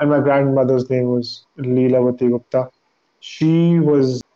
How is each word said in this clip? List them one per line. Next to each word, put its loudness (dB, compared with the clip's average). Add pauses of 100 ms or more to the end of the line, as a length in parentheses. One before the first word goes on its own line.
And 0
my 2
grandmother's 0
name -2
was -6 (140)
Leelavati 0
Gupta. -4 (500)
She 0
was 0 (160)